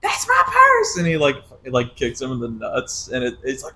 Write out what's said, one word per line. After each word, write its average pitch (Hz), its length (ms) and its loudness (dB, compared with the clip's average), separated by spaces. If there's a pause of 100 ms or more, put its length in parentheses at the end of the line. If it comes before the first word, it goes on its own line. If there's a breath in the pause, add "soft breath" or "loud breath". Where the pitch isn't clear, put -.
That's - 260 -2
my 494 180 4
purse, 508 520 2
and 170 100 0
he, 160 100 2
like, 143 200 4
f-, - 340 -16
like, 123 240 0
kicks 120 260 -4
him 131 100 -6
in 127 80 -4
the 120 100 -6
nuts, 117 600 -6
and 131 140 -2
it, 123 200 -2
it's 131 200 -6
like 120 120 -14